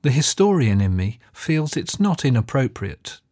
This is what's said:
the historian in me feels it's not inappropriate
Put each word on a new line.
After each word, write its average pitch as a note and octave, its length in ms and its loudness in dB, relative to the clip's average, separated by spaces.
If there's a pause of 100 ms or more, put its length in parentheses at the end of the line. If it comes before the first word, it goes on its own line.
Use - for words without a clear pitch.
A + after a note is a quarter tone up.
the C#3+ 100 2
historian D3 680 2
in F#2+ 160 2
me G2 220 -4 (140)
feels D#3 440 -4
it's - 220 -6
not G3+ 260 0
inappropriate B2 960 -2 (120)